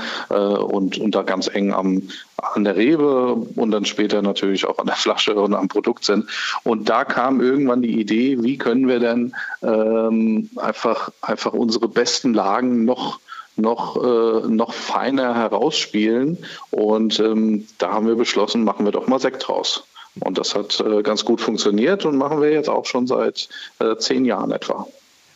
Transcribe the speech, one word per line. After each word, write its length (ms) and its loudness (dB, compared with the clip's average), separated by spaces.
äh, 60 0
und, 640 0
und 160 -2
da 80 2
ganz 260 -2
eng 260 0
am, 300 0
an 260 -2
der 140 2
Rebe 560 2
und 380 -2
dann 120 0
später 380 0
natürlich 440 0
auch 140 -2
an 80 -2
der 80 -2
Flasche 400 0
und 180 2
am 140 0
Produkt 380 -2
sind. 240 0
Und 240 0
da 160 2
kam 380 0
irgendwann 400 2
die 180 0
Idee, 420 2
wie 160 0
können 300 2
wir 120 4
denn, 360 0
ähm, 920 2
einfach, 560 -4
einfach 300 -4
unsere 380 0
besten 440 0
Lagen 520 2
noch, 340 -2
noch, 440 0
äh, 460 2
noch 260 0
feiner 600 -2
herausspielen. 1040 0
Und, 500 2
ähm, 480 2
da 120 -2
haben 160 0
wir 80 4
beschlossen, 480 0
machen 220 0
wir 80 0
doch 140 -2
mal 120 2
Sekt 260 -4
draus. 380 -4
Und 160 -2
das 180 -2
hat, 240 -4
äh, 240 2
ganz 220 0
gut 160 2
funktioniert 640 2
und 100 0
machen 260 0
wir 80 4
jetzt 200 2
auch 160 0
schon 220 -2
seit, 420 -2
äh, 180 0
zehn 260 0
Jahren 280 0
etwa. 360 -4